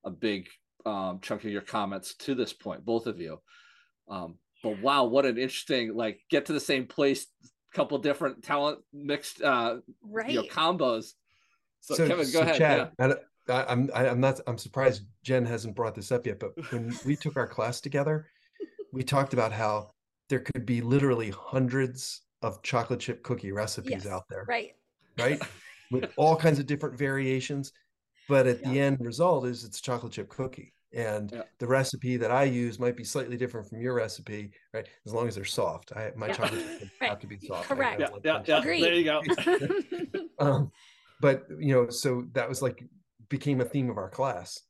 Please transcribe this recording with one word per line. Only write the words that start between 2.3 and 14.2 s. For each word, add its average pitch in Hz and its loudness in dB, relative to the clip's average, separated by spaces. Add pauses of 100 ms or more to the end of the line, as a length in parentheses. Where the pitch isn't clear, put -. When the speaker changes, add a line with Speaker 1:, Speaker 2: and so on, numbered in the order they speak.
Speaker 1:
this 120 -2
point, - -10
both 113 0
of 95 -6
you. 78 -10 (720)
Um, 90 -10 (260)
but 107 -4
Speaker 2:
Yeah. 95 -8
Speaker 1:
wow, 139 4
what 135 4
an 117 2
interesting, 127 -2
like, 110 -4
get 143 2
to 160 -2
the 147 0
same 131 0
place, 139 2 (460)
couple 143 0
different 139 -2
talent 143 0 (140)
mixed, 143 -6
uh, 120 2
you 220 -6
know, - 2
Speaker 2:
Right. - -6
Speaker 1:
combos. 151 0 (680)
So, 143 -4
Speaker 3:
So, 160 4
Speaker 1:
Kevin, 165 4
go 127 -2
Speaker 3:
so 160 6
Speaker 1:
ahead. 160 4
Speaker 3:
Chad, 143 4
Speaker 1:
Yeah. 131 6 (340)
Speaker 3:
I, 123 0
I, 131 2
I'm, 127 4
I, 127 4
I'm 123 2